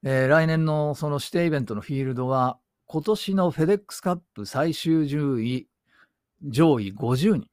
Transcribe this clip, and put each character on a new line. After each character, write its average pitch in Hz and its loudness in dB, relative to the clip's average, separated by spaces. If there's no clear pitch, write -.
え 131 0
ー、 - 2
来 160 6
年 160 0
の 151 0
そ 151 -4
の 143 -2
指 139 -4
定 175 0
イ - 2
ベ 151 0
ン 123 -4
ト 113 -8
の 104 -6
フ - -8
ィ 135 -2
ー 135 -2
ル 131 -4
ド 127 -4
は、 127 0
今 156 -4
年 202 -2
の 180 2
フ 156 -2
ェ - 2
デ 202 2
ッ - -2
ク - -18
ス - -14
カ 180 -2
ッ 175 -6
プ 104 -10
最 156 -2
終 160 2
順 139 -2
位、 127 -4
上 143 4
位 98 -4
五 113 0
十 185 2
人。 - -4